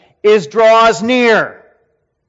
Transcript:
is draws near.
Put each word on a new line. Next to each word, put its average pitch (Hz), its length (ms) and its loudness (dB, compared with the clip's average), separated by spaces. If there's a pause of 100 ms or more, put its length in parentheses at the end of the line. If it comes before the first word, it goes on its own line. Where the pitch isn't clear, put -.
(220)
is 208 260 0
draws 226 540 0
near. 226 640 -2 (640)